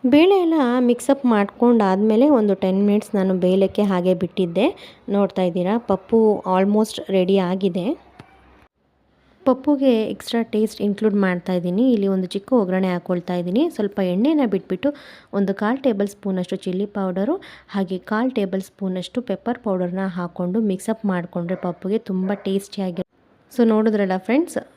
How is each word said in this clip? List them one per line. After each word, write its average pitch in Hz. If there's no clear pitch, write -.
ಬೇಳೆ 311
ಎಲ್ಲ 330
ಮಿಕ್ಸಪ್ 247
ಮಾಡ್ಕೊಂಡಾದ್ಮೇಲೆ 220
ಒಂದು 214
ಟೆನ್ 190
ಮಿನಿಟ್ಸ್ 208
ನಾನು 190
ಬೇಯಲಿಕ್ಕೆ 190
ಹಾಗೆ 185
ಬಿಟ್ಟಿದ್ದೆ. 180
ನೋಡ್ತಾ 196
ಇದ್ದೀರಾ, 180
ಪಪ್ಪು 226
almost 208
ರೆಡಿ 190
ಆಗಿದೆ. 185
ಪಪ್ಪುಗೆ 269
ಎಕ್ಸ್ಟ್ರಾ -
ಟೇಸ್ಟ್ 214
ಇನ್ಕ್ಲೂಡ್ 208
ಮಾಡ್ತಾ 180
ಇದ್ದೀನಿ. 180
ಇಲ್ಲಿ 196
ಒಂದು 185
ಚಿಕ್ಕ 196
ಒಗ್ಗರಣೆ 190
ಹಾಕ್ಕೊಳ್ತಾ 175
ಇದ್ದೀನಿ. 180
ಸ್ವಲ್ಪ 208
ಎಣ್ಣೆನ 233
ಬಿಟ್ಬಿಟ್ಟು 185
ಒಂದು 196
ಕಾಲು 220
ಟೇಬಲ್ 202
ಸ್ಪೂನಷ್ಟು 185
ಚಿಲ್ಲಿ 190
ಪೌಡರು 196
ಹಾಗೆ 190
ಕಾಲು 233
ಟೇಬಲ್ 190
ಸ್ಪೂನಷ್ಟು 185
ಪೆಪ್ಪರ್ 233
ಪೌಡರ್ನ 185
ಹಾಕ್ಕೊಂಡು 180
ಮಿಕ್ಸಪ್ 208
ಮಾಡಿಕೊಂಡ್ರೆ 175
ಪಪ್ಪುಗೆ 190
ತುಂಬ 190
ಟೇಸ್ಟಿಯಾಗಿ. 196
So 240
ನೋಡಿದ್ರಲ್ಲ 214
ಫ್ರೆಂಡ್ಸ್ 269